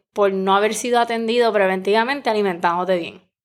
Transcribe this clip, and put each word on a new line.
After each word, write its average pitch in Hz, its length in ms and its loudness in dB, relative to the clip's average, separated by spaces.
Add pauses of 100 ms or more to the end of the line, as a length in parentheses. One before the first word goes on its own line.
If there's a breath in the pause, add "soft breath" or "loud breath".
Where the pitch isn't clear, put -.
(120)
por 202 220 2
no 190 220 0
haber 214 180 2
sido 240 260 0
atendido 226 540 0
preventivamente 208 800 0
alimentándote 180 640 0
bien. 131 240 -10 (240)